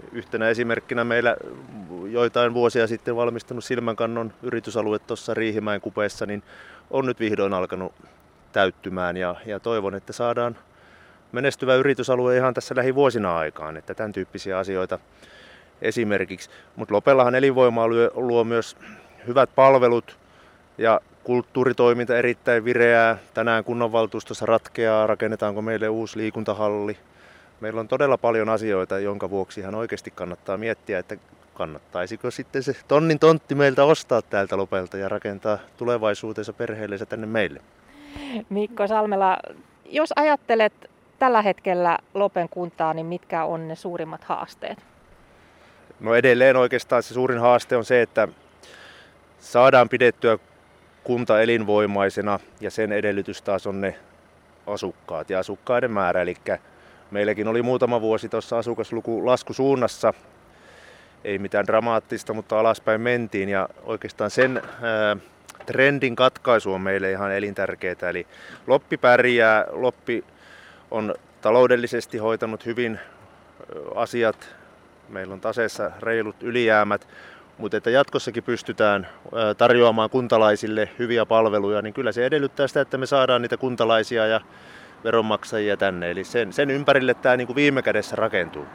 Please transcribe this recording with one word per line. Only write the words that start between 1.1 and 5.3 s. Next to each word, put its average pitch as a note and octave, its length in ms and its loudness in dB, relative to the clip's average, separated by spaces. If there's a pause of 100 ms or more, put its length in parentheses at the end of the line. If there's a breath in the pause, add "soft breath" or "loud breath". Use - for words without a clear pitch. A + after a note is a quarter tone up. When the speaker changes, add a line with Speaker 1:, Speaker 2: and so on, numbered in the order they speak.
Speaker 1:
joitain A#2+ 480 0
vuosia A#2+ 320 2
sitten A#2 300 -6
valmistunut A#2 480 -6
Silmänkannon A#2 680 -4 (100)
yritysalue G#2+ 560 -4
tuossa A2+ 360 -8